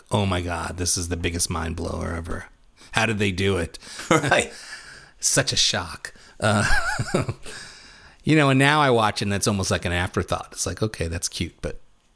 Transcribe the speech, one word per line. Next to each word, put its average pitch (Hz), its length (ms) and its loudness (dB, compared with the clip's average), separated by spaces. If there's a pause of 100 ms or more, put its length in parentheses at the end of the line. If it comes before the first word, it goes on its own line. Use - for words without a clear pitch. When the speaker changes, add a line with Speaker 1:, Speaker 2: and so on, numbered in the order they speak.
(120)
Speaker 1:
"Oh 104 140 2
my 92 160 0
God, 85 360 -6
this 90 200 0
is 87 120 -4
the 87 80 -2
biggest 85 320 -2
mind 82 280 -4
blower 85 380 -6
ever. 85 300 -8 (460)
How 110 140 2
did 110 120 0
they 101 140 2
do 95 260 0
it?" - 220 -6 (140)
Speaker 2:
<laughs> - 160 -6
Right. 147 420 4 (340)
Speaker 1:
<laughs> - 340 -20
Such - 340 2
a - 20 -6
shock. - 580 -2 (260)
Uh, 104 260 4 (480)
<laughs> - 200 0 (920)
you 147 120 4
know, 147 140 6
and 135 100 6
now 147 220 6
I 139 80 6
watch 110 320 4
it 107 40 -2
and 101 60 0
that's 98 160 0
almost 98 240 2
like 90 140 0
an 90 60 -2
afterthought. 87 600 -2
It's - 140 -6
like, - 180 -6
"Okay, 107 240 -4
that's 82 220 -4
cute, - 320 -6
but, - 180 -6 (360)